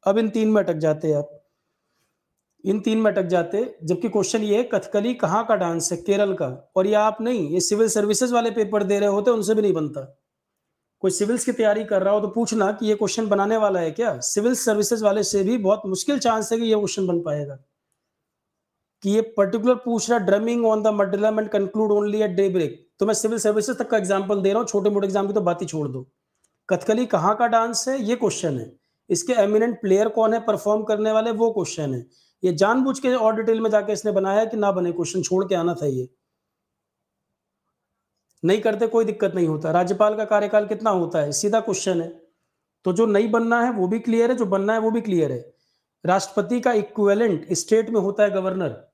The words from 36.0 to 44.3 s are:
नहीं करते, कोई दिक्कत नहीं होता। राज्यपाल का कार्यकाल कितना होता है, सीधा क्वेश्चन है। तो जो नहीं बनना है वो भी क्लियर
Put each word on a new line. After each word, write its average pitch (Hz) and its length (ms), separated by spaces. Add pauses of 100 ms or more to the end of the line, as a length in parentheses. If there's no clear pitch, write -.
नहीं 196 180
करते, 220 260
कोई 226 180
दिक्कत 202 300
नहीं 175 120
होता। 156 240
राज्यपाल 196 440
का 214 100
कार्यकाल 208 400
कितना 214 240
होता 175 300
है, 147 120
सीधा 208 280
क्वेश्चन 190 420
है। 165 80 (760)
तो 185 80
जो 220 120
नहीं 208 260
बनना 233 320
है 247 80
वो 196 160
भी 220 120
क्लियर 233 320